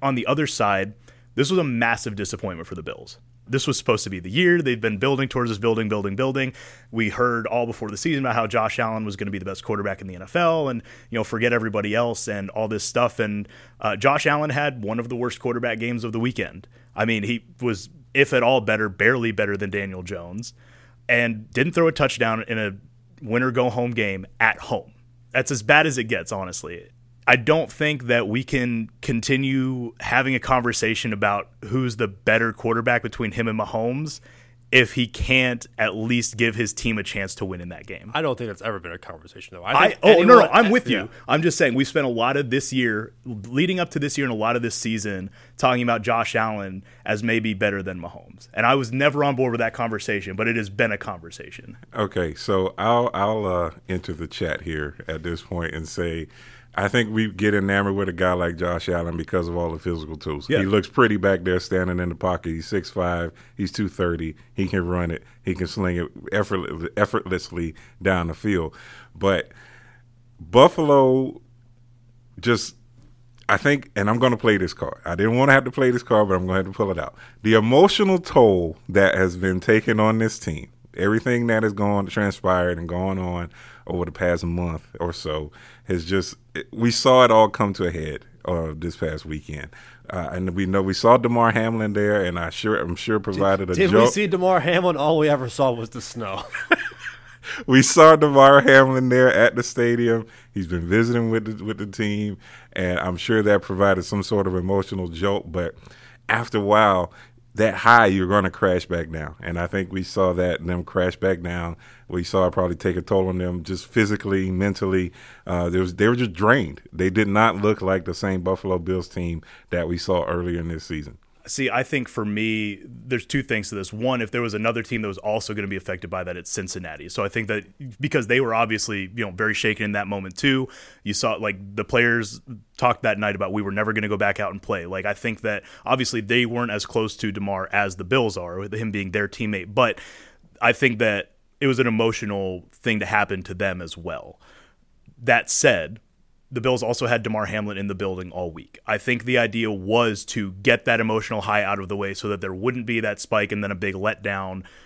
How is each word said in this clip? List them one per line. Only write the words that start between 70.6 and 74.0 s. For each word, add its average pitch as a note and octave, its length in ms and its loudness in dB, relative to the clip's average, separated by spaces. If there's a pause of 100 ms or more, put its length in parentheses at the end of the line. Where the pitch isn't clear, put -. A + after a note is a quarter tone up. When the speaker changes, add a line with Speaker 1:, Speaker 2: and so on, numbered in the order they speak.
Speaker 3:
just, - 360 0 (760)
I G2 80 4
think, C#3+ 380 0
and G2+ 120 2